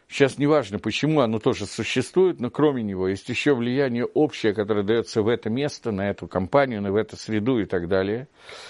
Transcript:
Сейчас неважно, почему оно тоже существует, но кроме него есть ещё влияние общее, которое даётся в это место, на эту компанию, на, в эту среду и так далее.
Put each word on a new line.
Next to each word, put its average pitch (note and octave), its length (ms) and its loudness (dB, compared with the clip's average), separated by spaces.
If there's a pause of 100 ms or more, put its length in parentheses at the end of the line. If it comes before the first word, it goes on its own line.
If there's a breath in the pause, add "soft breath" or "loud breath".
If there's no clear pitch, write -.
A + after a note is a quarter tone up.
Сейчас B2 320 0
неважно, C3 400 2
почему D3 420 0
оно A2 200 2
тоже G2+ 260 0
существует, E3 720 0
но A#2+ 120 -6
кроме C#3+ 320 2
него F#2+ 260 -2
есть G2 220 -4
ещё C3+ 260 2
влияние B2 480 0
общее, - 500 0
которое G#2 300 0
даётся A2 380 0
в G2+ 60 0
это A#2 220 0
место, C3 400 -4
на G2 180 -2
эту F#2 200 -6
компанию, A2 540 0
на, G2+ 100 -2
в G2+ 40 2
эту G#2+ 200 -2
среду A2+ 420 0
и G2 60 2
так F2 240 -2
далее. G2 400 0 (420 loud breath)